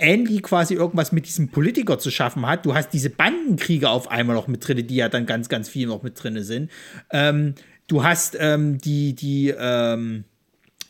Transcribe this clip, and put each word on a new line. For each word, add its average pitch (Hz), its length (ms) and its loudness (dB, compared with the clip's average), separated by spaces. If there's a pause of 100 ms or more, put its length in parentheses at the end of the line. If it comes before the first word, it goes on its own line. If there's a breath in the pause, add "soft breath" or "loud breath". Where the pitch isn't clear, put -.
(140)
Andy 220 280 2
quasi 175 320 2
irgendwas 170 400 0
mit 160 140 0
diesem 143 200 -2
Politiker 175 500 2
zu 131 140 -4
schaffen 123 340 -2
hat. 165 200 0
Du 143 80 2
hast 151 160 0
diese 143 200 0
Bandenkriege 175 800 2
auf 123 220 0
einmal 120 240 0
noch 107 140 -2
mit 120 180 -4
drinne, 120 160 0
die 123 140 -6
ja 117 100 2
dann 120 180 -2
ganz, 117 220 -4
ganz 110 220 -4
viel 127 180 -4
noch 110 160 -6
mit 120 180 -10
drinne 110 220 -6
sind. 120 260 -6 (400 loud breath)
Ähm, 147 460 2 (320 loud breath)
du 147 160 2
hast, 170 340 2
ähm, 151 420 2
die, 147 340 0
die, 139 440 0
ähm, 117 680 0 (640)